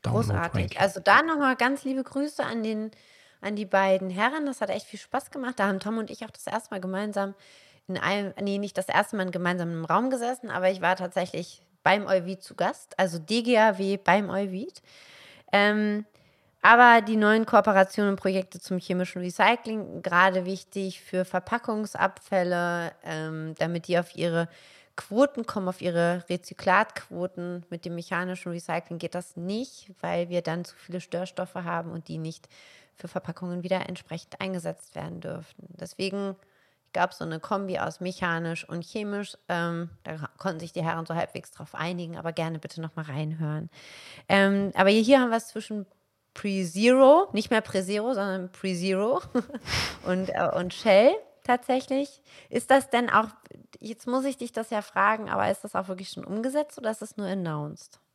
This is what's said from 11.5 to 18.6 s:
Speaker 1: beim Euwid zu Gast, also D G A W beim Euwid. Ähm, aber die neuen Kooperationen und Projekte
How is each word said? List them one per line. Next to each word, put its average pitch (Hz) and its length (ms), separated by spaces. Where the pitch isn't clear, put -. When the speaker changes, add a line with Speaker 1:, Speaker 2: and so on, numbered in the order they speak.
Speaker 1:
beim 196 240
Euwid 185 360
zu - 120
Gast, - 440
also 170 200
D 214 240
G 240 160
A 214 180
W 196 220
beim 196 320
Euwid. 196 500
Ähm, 208 540
aber 233 380
die 214 140
neuen 214 280
Kooperationen 202 680
und 185 80
Projekte 185 400